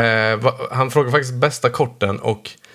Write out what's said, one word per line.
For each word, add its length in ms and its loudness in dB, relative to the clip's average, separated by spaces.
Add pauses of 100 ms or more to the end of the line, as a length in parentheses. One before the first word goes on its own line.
Eh, 340 2
va-, 340 -2
han 200 0
frågade 220 2
faktiskt 220 0
bästa 360 0
korten 500 -2
och 300 -4 (240)